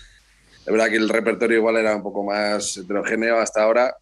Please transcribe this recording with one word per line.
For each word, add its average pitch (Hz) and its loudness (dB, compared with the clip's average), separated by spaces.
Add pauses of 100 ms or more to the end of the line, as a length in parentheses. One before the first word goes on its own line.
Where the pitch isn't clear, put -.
(640)
Es - -2
verdad 110 2
que 110 0
el 110 2
repertorio 110 0
igual 113 2
era 110 2
un 98 -4
poco 101 -6
más 104 -2
heterogéneo 110 -2
hasta 107 0
ahora 120 2